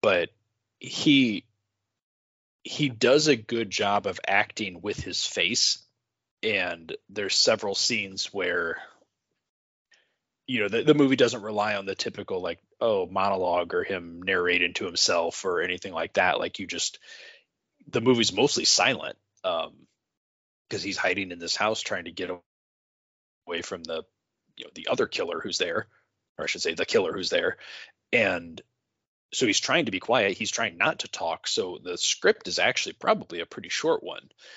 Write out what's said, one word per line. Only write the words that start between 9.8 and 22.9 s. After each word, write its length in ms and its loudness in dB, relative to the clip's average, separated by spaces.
you 140 -2
know, 80 0
the, 140 0
the 120 8
movie 220 6
doesn't 260 4
rely 340 0
on 100 -4
the 80 -4
typical, 460 -6
like, 200 -6
oh, 260 2
monologue 680 0
or 100 0
him 380 -8
narrating 520 2
to 120 -4
himself 580 0
or 160 0
anything 320 -4
like 220 -6
that. 240 4
Like, 200 -4
you 80 -8
just, 320 -6
the 120 0
movie's 320 4
mostly 320 2
silent, 540 2
um, 280 -2
'cause 120 -6
he's 140 -6
hiding 360 -2
in 60 -12
this 180 -4
house 260 0
trying 240 -4
to 60 -12
get 180 -6